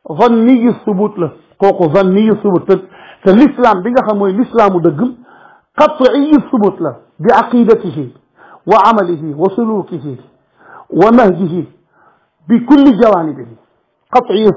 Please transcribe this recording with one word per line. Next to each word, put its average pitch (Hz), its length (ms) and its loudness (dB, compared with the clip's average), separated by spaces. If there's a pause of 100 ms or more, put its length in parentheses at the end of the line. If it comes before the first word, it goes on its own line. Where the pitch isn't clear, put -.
(200)
zanniyu 233 520 2 (120)
subut 208 340 -4
la. 165 140 -4 (260)
Kooku 180 360 0
zanniyu 196 480 2
subut. 185 240 0
Te, 190 80 2 (500)
te 196 80 4
l'islam 226 500 2
bi 220 80 -6
nga 247 160 0
xam 208 120 -2
mooy 196 140 -2
l'islamu 208 480 0
dëgg, 160 200 -2 (760)
qat'iyu 285 640 2 (100)
subut 202 300 -2
la. 147 180 -8 (200)
Bi 160 140 -4
aqidatihi, 226 800 0 (540)
wa 190 100 2 (140)
amalihi, 170 440 -4
wa 170 200 -2
sulukihi, 185 640 -6 (720)
wa 190 200 2
nahjihi, 185 580 0 (800)
bi 233 180 0
kulli 277 340 4
jawanibihi. 156 560 -2 (540)
Qat'iyu 214 460 0